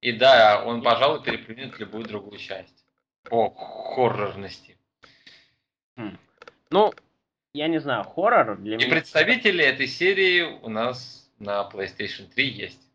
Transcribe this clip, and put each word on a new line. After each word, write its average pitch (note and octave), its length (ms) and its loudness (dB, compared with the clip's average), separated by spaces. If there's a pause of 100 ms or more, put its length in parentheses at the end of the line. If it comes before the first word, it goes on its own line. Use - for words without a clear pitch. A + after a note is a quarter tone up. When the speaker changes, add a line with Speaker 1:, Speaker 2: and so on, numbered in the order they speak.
Speaker 1:
И B2 100 -2
да, A2 500 8
он, A#2 200 -4
пожалуй, B2 400 2
переплюнет A#2 560 -10
любую G#2+ 260 -10
другую G#2 340 -12
часть - 460 -16 (400)
по A2+ 240 0
хоррорности. - 1300 -4 (1200)
Speaker 2:
Хм. A2 220 -14 (520)
Ну, G3 220 4 (600)
я D3 140 -2
не E3 100 0
знаю, B2+ 260 -2
хоррор D#3+ 540 0
для G#2 160 -6
Speaker 1:
И A2+ 40 -6
Speaker 2:
меня B2 120 0
Speaker 1:
представители F3 760 2
этой C3 220 0
серии F3+ 560 2 (200)
у A2+ 60 -12
нас A#2 720 -8
на G2+ 340 -4
PlayStation F#2+ 600 -10
три C3+ 160 -2
есть. G2 320 -14 (120)